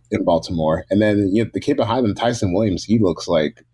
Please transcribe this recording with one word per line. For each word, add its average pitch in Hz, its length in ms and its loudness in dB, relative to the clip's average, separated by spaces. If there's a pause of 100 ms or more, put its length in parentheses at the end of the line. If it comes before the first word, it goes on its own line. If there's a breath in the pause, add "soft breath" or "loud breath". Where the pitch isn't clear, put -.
(120)
in 98 140 -2
Baltimore. 82 640 0
And 101 120 2
then, 104 320 2
you 113 120 2
know, 110 80 -6
the 98 80 -6
kid 143 160 0
behind 123 280 0
him, 104 80 0
Tyson 113 400 -2
Williams, 95 300 0
he 110 160 2
looks 95 300 0
like 78 340 0 (100)